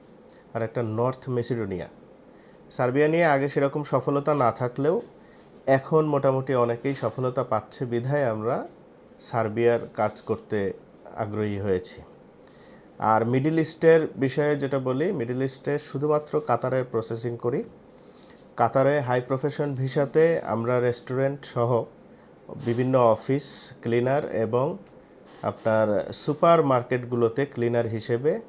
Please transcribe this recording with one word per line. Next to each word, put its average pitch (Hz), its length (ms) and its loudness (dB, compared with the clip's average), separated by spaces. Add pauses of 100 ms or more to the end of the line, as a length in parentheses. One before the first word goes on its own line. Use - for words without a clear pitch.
(540)
আর 113 80 -4
একটা 117 220 -4
নর্থ 117 460 -2
মেসিডোনিয়া। 113 580 -4 (840)
সার্বিয়া 135 360 2
নিয়ে 165 180 4
আগে 139 220 4
সেরকম 139 360 0
সফলতা 143 500 0
না 123 180 2
থাকলেও 139 500 -2 (680)
এখন 156 380 4
মোটামুটি 135 500 2
অনেকেই 120 380 0
সফলতা 127 500 -2
পাচ্ছে 110 420 -4
বিধায় 127 400 -2
আমরা 120 420 -2 (520)
সার্বিয়ার 113 600 0 (160)
কাজ 107 260 -2
করতে 101 520 -4 (420)
আগ্রহী 104 440 -4
হয়েছি। 95 420 -4 (1000)
আর 110 260 4
মিডল 135 340 2
ইস্টের 160 560 4
বিষয়ে 147 400 0
যেটা 139 240 -2
বলি, 131 320 -2
মিডল 127 320 -4
ইস্টে 143 340 -4
শুধুমাত্র 147 640 -2
কাতারের 127 420 0
প্রসেসিং 117 540 -4
করি। 131 260 -2 (960)
কাতারে 135 440 4
হাই 127 200 0
প্রফেশন 139 540 -4
ভিসাতে 143 640 2
আমরা 117 380 0
রেস্টুরেন্ট 131 680 -2
সহ 120 400 0 (800)
বিভিন্ন 127 340 2
অফিস, 120 840 2
ক্লিনার 123 500 0
এবং 120 460 0 (640)
আপনার 107 720 0
সুপার 160 500 4
মার্কেটগুলোতে 120 840 0
ক্লিনার 117 400 0
হিসেবে 123 640 -2